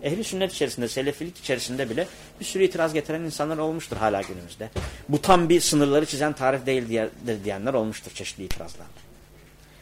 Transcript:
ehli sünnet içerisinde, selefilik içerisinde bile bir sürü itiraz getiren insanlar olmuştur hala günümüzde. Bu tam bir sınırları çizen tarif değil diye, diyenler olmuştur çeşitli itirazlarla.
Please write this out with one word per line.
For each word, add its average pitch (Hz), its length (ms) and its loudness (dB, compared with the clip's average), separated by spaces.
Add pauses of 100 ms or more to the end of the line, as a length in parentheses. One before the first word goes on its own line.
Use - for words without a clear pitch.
ehli 175 220 -2
sünnet 185 280 -2
içerisinde, 120 360 -2
selefilik 143 500 -4
içerisinde 127 520 -2
bile 151 160 -2 (340)
bir 202 40 -10
sürü 190 200 2
itiraz 165 300 2
getiren 156 260 -2
insanlar 156 380 -2
olmuştur 156 380 -4
hala 101 260 2
günümüzde. 92 480 -10 (380)
Bu 147 140 2
tam 175 260 8
bir 170 120 8
sınırları 147 460 4
çizen 147 260 -2
tarif 131 340 0
değil 131 220 2
diye, 110 200 0 (360)
diyenler 104 300 -2
olmuştur 110 400 -2
çeşitli - 300 -10
itirazlarla. - 460 -4 (920)